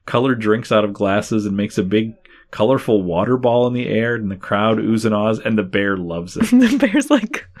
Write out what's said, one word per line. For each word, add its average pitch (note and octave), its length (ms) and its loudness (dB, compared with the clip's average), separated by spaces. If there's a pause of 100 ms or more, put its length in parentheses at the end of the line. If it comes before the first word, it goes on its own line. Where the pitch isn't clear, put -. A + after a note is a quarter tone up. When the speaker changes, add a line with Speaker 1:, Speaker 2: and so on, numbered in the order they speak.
Speaker 1:
colored B2 340 0
drinks A2 300 0
out G#2+ 140 4
of G2+ 80 -4
glasses G#2 540 0
and G2 100 -2
makes G#2 220 -4
a G#2 40 0
big A2 320 0 (380)
colorful A2+ 500 2
water F#2 340 0
ball B2 300 2
in B2 60 -2
the B2 160 -4
air, A2+ 260 0
and G#2+ 160 -6
the F#2+ 60 -6
crowd G#2+ 420 0
oohs A2 260 0
and A2 80 2
ahs, G#2+ 280 0
and A2+ 180 0
the G2+ 60 0
bear G2+ 320 -2
loves F2 400 -8
it. - 80 0
Speaker 2:
<laughs> - 60 -2
The B3 280 4
bear's, B3+ 320 0
like, A3+ 340 0 (160)